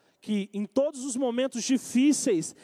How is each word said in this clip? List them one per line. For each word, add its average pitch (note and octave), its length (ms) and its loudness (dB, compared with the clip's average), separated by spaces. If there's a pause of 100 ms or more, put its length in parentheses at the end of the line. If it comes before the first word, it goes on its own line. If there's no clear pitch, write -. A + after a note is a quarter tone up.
(220)
que G#3 320 -4
em G3+ 120 -4
todos C#4 380 0
os C4 120 -6
momentos B3 480 -2
difíceis, B3+ 1000 2